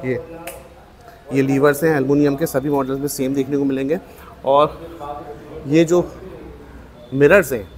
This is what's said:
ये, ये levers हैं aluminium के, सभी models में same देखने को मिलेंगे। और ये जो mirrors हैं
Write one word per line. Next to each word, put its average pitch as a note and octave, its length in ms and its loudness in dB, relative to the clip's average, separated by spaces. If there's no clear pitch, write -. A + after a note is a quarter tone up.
ये, B2 160 -2
ये C3+ 100 2
levers C#3 420 2
हैं D#3+ 120 4
aluminium C#3+ 400 2
के, D#3+ 100 -2
सभी C#3+ 240 -2
models C3+ 300 -2
में C#3+ 80 -4
same C3+ 260 -4
देखने C#3 220 -2
को C#3 80 0
मिलेंगे। C3+ 340 -2
और C#3+ 360 2
ये D#3 180 4
जो E3+ 280 0
mirrors D3 380 6
हैं G2+ 260 -8